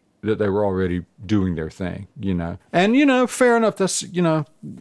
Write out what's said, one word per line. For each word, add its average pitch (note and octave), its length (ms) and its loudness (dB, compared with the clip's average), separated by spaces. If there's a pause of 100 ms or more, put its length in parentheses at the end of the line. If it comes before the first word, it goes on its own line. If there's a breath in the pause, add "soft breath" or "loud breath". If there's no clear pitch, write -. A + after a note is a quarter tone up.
(220)
that G#2 160 -2
they G#2 120 0
were G2+ 140 0
already F#2 400 0 (220)
doing F#2 300 2
their D#2+ 160 -6
thing, F#2 360 -8 (120)
you G2 160 -2
know. F2 220 -4 (140)
And, G3 240 2
you D4 120 4
know, B3+ 180 2
fair A#3+ 320 2
enough, A3 200 0
that's, - 260 -2
you F3 180 -4
know, D#3+ 240 2 (360)